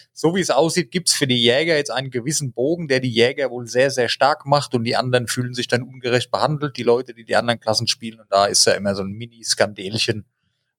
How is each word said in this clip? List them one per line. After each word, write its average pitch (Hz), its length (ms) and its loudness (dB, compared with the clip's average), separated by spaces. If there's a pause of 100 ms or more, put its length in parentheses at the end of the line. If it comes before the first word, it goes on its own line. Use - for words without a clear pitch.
(120)
So 170 240 0
wie 190 60 0
es 156 80 -2
aussieht, 156 420 0
gibt's 175 220 -2
für 139 140 0
die 123 140 2
Jäger 147 360 4
jetzt 143 140 -4
einen 131 200 -6
gewissen 131 400 -4
Bogen, 156 380 -2
der 131 100 2
die 127 120 -2
Jäger 127 400 2
wohl 120 160 -10
sehr, 123 240 2
sehr 123 180 0
stark - 360 2
macht 143 300 2
und 113 80 2
die 113 140 -2
anderen 123 300 0
fühlen 123 260 -4
sich 120 160 -4
dann 127 140 0
ungerecht 127 460 -2
behandelt, 139 460 -2
die 120 80 -8
Leute, 120 300 2
die 117 100 -20
die 104 140 0
anderen 117 240 0
Klassen 113 260 -2
spielen. 113 320 -6
Und 110 120 -20
da 98 160 4
ist 95 180 2
ja 101 80 4
immer 98 220 -2
so 98 80 -4
ein 98 100 -6
Mini-Skandelchen, 107 1120 -4 (540)